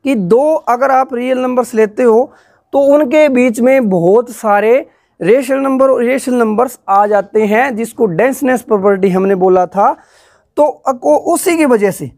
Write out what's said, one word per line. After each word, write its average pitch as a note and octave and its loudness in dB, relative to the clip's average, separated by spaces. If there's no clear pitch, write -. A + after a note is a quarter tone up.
कि C#4 -2
दो A#3 2
अगर B3 -2
आप C4 0
रियल B3 -2
नंबर्स B3+ -4
लेते A3 -2
हो A#3 2
तो C4+ 0
उनके D4+ 2
बीच B3 0
में B3+ 2
बहुत F#3+ 0
सारे G#3 0
रेशनल B3+ 0
नंबर C4+ 0
और A#3+ 0
इरेशनल B3+ -2
नंबर्स A#3 -2
आ G3+ 2
जाते G#3 0
हैं, A#3 0
जिसको A3+ -4
डेंसनेस B3+ -2
प्रॉपर्टी G3+ 0
हमने F#3+ 0
बोला F#3 2
था। G#3 0
तो D4 2
अको-, C#4+ -2
उसी E4+ -2
की D#4 2
वजह G#3 2
से C#3+ -12